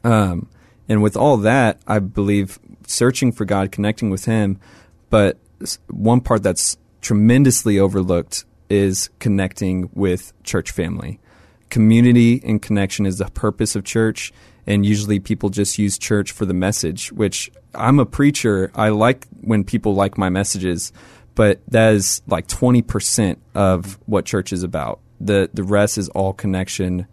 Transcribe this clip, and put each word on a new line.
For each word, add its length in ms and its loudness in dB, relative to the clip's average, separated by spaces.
um, 460 0
and 140 2
with 140 0
all 220 4
that, 480 2
I 140 0
believe 580 -2
searching 460 0
for 140 -6
God, 260 -2
connecting 380 -2
with 160 -4
him, 320 0
but 300 2
s-, 160 -10
one 320 2
part 220 0
that's 340 -2
tremendously 800 4
overlooked 680 0
is 400 0
connecting 760 -2
with 380 -2
church 280 -6
family. 500 -8
Community 760 6
and 180 -2
connection 440 -2
is 120 -4
the 120 -2
purpose 440 -4
of 100 -6
church, 480 -2
and 200 0
usually 320 0
people 320 -4
just 280 -4
use 200 0
church 340 -2
for 140 -6
the 80 -2
message, 580 -4
which 380 -4
I'm 240 2
a 80 4
preacher. 680 0
I 160 0
like 360 0
when 240 0
people 300 -2
like 220 0
my 120 0
messages, 640 -4
but 340 2
that 260 4
is, 340 -2
like, 180 -4
twenty 340 2
percent 600 -2
of 500 0
what 180 0
church 280 -4
is 100 -4
about. 380 -8
The, 320 0
the 120 -6
rest 340 0
is 120 -6
all 220 -2
connection 800 -4